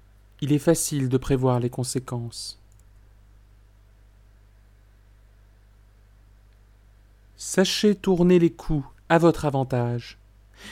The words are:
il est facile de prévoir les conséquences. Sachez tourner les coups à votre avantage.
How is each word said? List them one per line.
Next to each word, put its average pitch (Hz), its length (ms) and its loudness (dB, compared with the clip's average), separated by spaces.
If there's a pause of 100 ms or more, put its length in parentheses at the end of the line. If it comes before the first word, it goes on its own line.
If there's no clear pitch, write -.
(400)
il 143 120 -2
est 147 60 2
facile 143 500 0
de 127 80 0
prévoir 131 440 0
les 123 100 -4
conséquences. 123 920 -10 (4000)
Sachez - 580 0
tourner 180 460 4
les 170 100 4
coups 151 340 -4 (240)
à 165 100 4
votre 165 260 4
avantage. 127 720 -4 (540)